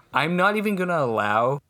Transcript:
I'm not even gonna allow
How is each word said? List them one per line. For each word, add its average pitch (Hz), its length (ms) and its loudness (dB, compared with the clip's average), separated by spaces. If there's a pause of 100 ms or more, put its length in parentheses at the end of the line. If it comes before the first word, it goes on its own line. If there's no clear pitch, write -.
(140)
I'm 151 220 0
not 196 220 2
even 208 180 -2
gonna 180 220 -2
allow 117 720 0